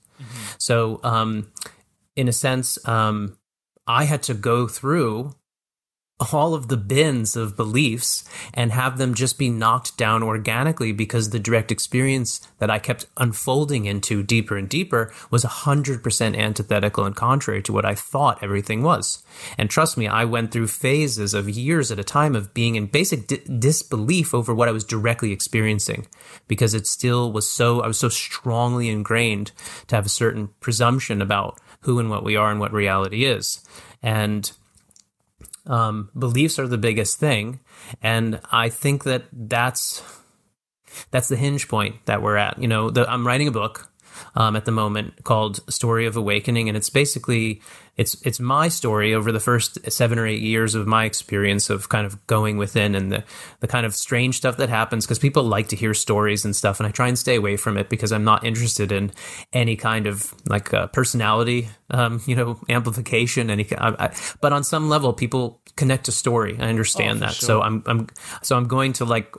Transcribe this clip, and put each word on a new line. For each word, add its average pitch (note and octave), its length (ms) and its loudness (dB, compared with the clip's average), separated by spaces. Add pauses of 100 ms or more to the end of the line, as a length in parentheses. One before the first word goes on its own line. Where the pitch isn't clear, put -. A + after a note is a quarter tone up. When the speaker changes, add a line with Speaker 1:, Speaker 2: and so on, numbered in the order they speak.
(220)
Speaker 1:
Mm-hmm. A2+ 360 -14
Speaker 2:
So, A2+ 460 0
um, A2 440 0 (720)
in C3 100 2
a A#2+ 60 2
sense, C3 440 0 (120)
um, G#2+ 480 0 (500)
I A#2+ 160 2
had D3 200 0
to C3 100 -2
go A#2+ 340 0
through C3+ 640 -2 (1000)
all D#3+ 220 2
of C3+ 140 -4
the B2+ 100 0
bins B2 580 2
of G#2+ 220 -4
beliefs A#2 640 0 (300)
and A#2+ 180 0
have B2+ 280 0
them B2+ 160 0
just B2+ 240 0
be C3+ 100 2
knocked A2+ 480 0
down A2+ 240 2
organically, A2+ 680 0
because G#2+ 400 0
the A#2+ 80 -2
direct A2 320 0
experience B2+ 760 -2 (120)
that G#2+ 100 0
I A2 80 2
kept - 300 -6 (100)
unfolding C3 680 0
into G2+ 360 -2
deeper G#2+ 340 0
and G2 140 -4
deeper A#2+ 420 -2 (200)
was A#2+ 120 2
a B2 40 -2
hundred C#3 560 0
percent A2 320 0
antithetical G#2 680 0
and G2 100 -4
contrary A2+ 480 0
to G#2 100 -4
what G#2 120 0
I G2+ 100 0
thought C#3 480 0
everything G#2 400 -2
was. C#3+ 400 0 (340)
And G#2+ 100 2
trust D#3 300 0
me, A2+ 100 0
I A2 180 2
went A#2 260 -2
through A2+ 160 0
phases B2+ 640 0
of G2+ 160 -2
years B2+ 420 0
at G2+ 80 -6
a G2+ 40 -6
time C#3+ 320 2
of G2+ 180 -4
being A#2 220 2
in G#2+ 100 -2
basic C#3+ 400 0
di-, - 160 -2 (160)
disbelief C3+ 800 2
over A#2+ 180 0
what A#2 140 4
I A#2 60 2
was A2 100 -4
directly A2+ 480 0
experiencing, G#2+ 720 -2 (420)
because G#2+ 280 2
it G#2+ 100 -2
still A#2+ 460 0
was G#2+ 180 -2
so, A#2+ 320 2
I G#2+ 60 -2
was A2+ 100 -2
so B2 120 2
strongly A#2+ 800 -2
ingrained G#2+ 640 0 (340)
to - 80 2
have G#2 100 2
a G#2 40 -2
certain A2 400 0 (100)
presumption A#2+ 600 0
about G2+ 400 -2 (200)
who B2 180 0
and A2+ 140 0
what G#2 120 -2
we G#2+ 120 0
are G#2+ 160 4
and G#2 80 0
what G#2 120 -2
reality G2+ 540 0
is. - 400 -2 (380)
And, G#2+ 480 0 (1160)
um, A2 500 -2
beliefs B2 400 2
are C3+ 100 -2
the B2 100 0
biggest A2 420 0
thing. B2+ 400 0 (420)
And A2+ 400 0 (100)
I A#2 180 4
think C#3 340 0
that B2+ 280 -2
that's, A#2+ 720 -2 (1080)
that's B2+ 160 0
the C#3 80 0
hinge C#3 320 -2
point G#2+ 400 -2
that G#2+ 160 0
we're G#2 140 2
at. G#2 220 0
You A#2+ 80 -2
know, A2+ 220 2
the, A#2+ 200 2
I'm A#2+ 180 -2
writing C3+ 200 2
a C#3+ 40 0
book, A2 360 -4 (480)
um, A2 200 4
at G#2+ 100 -2
the A#2 60 0
moment G#2+ 520 -2
called A2 360 0 (120)
Story A2+ 340 0
of A2 100 -4
Awakening. A2+ 520 0
And G#2+ 100 0
it's G#2 120 -2
basically, A#2+ 720 0 (360)
it's, - 180 2 (100)
it's B2 140 0
my C3+ 280 2
story A2 460 0
over A2 180 0
the A2 80 0
first A#2 520 0
seven A#2 280 2
or A2+ 80 0
eight G#2+ 140 -2
years A2 340 2
of G#2 120 -2
my A2 180 4
experience G2+ 640 0
of G2+ 200 -2
kind G#2+ 160 2
of G2+ 220 -12
going G#2+ 300 2
within G2+ 380 2
and F#2+ 160 -2
the, G#2 120 -2 (380)
the A#2+ 60 0
kind A#2+ 180 0
of G#2 100 -2
strange B2+ 420 0
stuff B2+ 200 0
that C3+ 120 0
happens, A2+ 360 0
'cause - 140 -2
people C#3 240 4
like A2 260 2
to - 60 -4
hear G#2+ 180 0
stories G#2 520 2
and G2+ 100 0
stuff. G2+ 240 0
And A2 80 0
I G#2 40 -2
try B2 160 0
and B2 100 0
stay B2 180 2
away G2+ 220 0
from G#2 200 0
it G2 120 -2
because G#2+ 220 -2
I'm G#2+ 120 2
not G#2+ 220 4
interested A2+ 460 0
in G2+ 200 0 (420)
any A2+ 220 2
kind A2 320 0
of, G2+ 260 -4 (140)
like, G2+ 260 0
uh, F#2+ 140 2
personality, A#2 840 0 (200)
um, A#2+ 360 0
you B2+ 100 0
know, A#2 240 -2 (100)
amplification. A#2+ 800 0
Any, G#2 180 0 (100)
I, - 280 0
I, - 100 -4 (240)
but C#3+ 140 2
on C#3+ 100 0
some D#3 260 0
level, C#3+ 240 2
people A#2+ 480 -4 (140)
connect C3 300 2
to - 60 -4
story. A2+ 480 0
I A2+ 100 -2
understand A2 540 0
Speaker 1:
Oh, G#2 40 0
for - 0 -
Speaker 2:
that. G#2 80 -4
Speaker 1:
sure. - 120 -2
Speaker 2:
So A2 140 4
I'm, A2 240 0
I'm, A2+ 220 0 (340)
so - 140 0
I'm B2 120 2
going C3 260 0
to, B2+ 120 -2
like, A#2 340 0